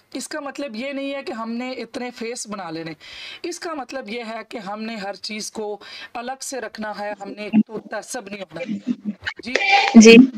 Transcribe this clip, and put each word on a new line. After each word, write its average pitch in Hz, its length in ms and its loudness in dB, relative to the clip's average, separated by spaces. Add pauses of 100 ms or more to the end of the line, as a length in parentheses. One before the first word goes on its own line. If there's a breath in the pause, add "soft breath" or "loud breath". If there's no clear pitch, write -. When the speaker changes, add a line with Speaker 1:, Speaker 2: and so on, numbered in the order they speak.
(160)
Speaker 1:
इसका 302 260 -6
मतलब 277 340 -8
ये 269 180 -6
नहीं 277 180 -4
है 277 120 -6
कि 370 80 -8
हमने 233 420 -6
इतने 247 380 -8
face 233 380 -8
बना 196 200 -8
लेने, 160 260 -8 (500 loud breath)
इसका 339 280 -8
मतलब 262 360 -8
ये 240 140 -6
है 220 280 -8
कि 254 60 -10
हमने 220 400 -8
हर 196 180 -8
चीज़ 214 360 -8
को 208 300 -6 (340 loud breath)
अलग 254 240 -8
से 262 200 -8
रखना 214 320 -8
है, 208 300 -6
हमने 208 240 -10
एक 214 220 6
तो 220 140 -10 (120)
तसब 196 380 -8
नहीं 202 100 -10
होना। 202 720 -6 (300)
जी। 247 100 -8 (440)
Speaker 2:
जी, 226 200 12 (200)